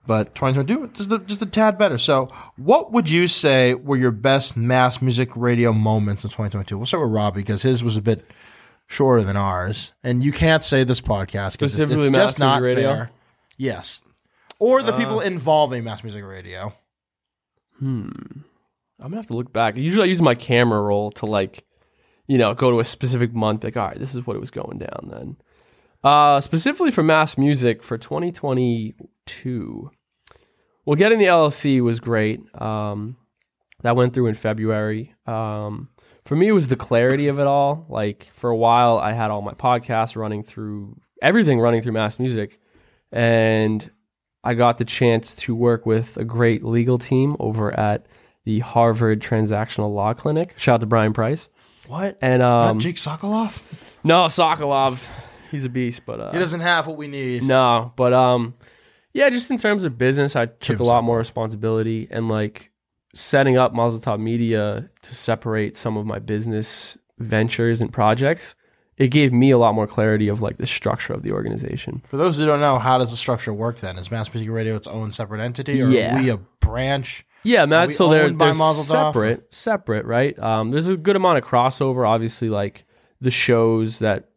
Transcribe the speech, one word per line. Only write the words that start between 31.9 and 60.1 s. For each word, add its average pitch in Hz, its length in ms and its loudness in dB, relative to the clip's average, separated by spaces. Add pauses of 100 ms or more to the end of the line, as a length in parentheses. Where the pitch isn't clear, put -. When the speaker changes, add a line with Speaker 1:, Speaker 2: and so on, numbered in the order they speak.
Speaker 2:
great. 110 420 -2 (200)
Um, 107 540 -6 (680)
that 123 120 2
went 127 180 2
through 123 140 2
in 107 80 0
February. 110 800 -4 (100)
Um, 107 640 -8 (360)
for 143 100 -4
me, 180 140 4
it - 40 4
was 160 140 2
the 127 80 2
clarity 131 520 2
of 139 120 -2
it 139 80 2
all. 143 420 0
Like, 104 460 -6
for 123 140 -4
a 117 60 2
while, 117 420 6
I 107 160 -2
had 110 180 -2
all 104 100 -4
my 101 120 -10
podcasts 120 640 -2
running 107 260 -6
through, 104 560 -14 (220)
everything 156 380 2
running 117 220 2
through 117 120 -6
Mass 107 260 -4
Music. 117 400 -6 (520)
And 113 800 0 (540)
I 120 100 -2
got 120 240 2
the 120 80 -2
chance 117 500 0
to - 200 -6
work 117 300 0
with 113 320 0
a 110 80 -6
great 117 380 0
legal 120 360 2
team 135 400 0
over 107 400 -2
at 104 260 -2 (400)
the 110 140 0
Harvard 113 640 2
Transactional 107 720 -2
Law 104 200 -2
Clinic. 156 440 -4
Shout 123 180 2
out 113 60 0
to 113 40 -4
Brian 107 280 2
Price. 117 360 -4 (380)
Speaker 1:
What? 190 340 -8
Speaker 2:
And, 127 220 4
um, 117 340 4
Speaker 1:
Not 110 60 -2
Jake 180 140 -4
Sokolov? 202 600 -4 (440)
Speaker 2:
No, 165 220 4
Sokolov. 143 840 0 (440)
He's 139 140 -8
a 127 40 -6
beast, 123 360 -4
but, 113 140 -10
uh, 107 120 -10
Speaker 1:
He 165 60 -6
doesn't 175 240 -2
have 170 240 0
what 156 120 -10
we 147 100 -10
need. 131 360 -4
Speaker 2:
No, 123 520 4
but, 123 180 2
um, 123 400 2 (600)
yeah, 277 160 4
just 240 200 -4
in 254 80 -2
terms 208 260 0
of 131 140 -4
business, 139 380 2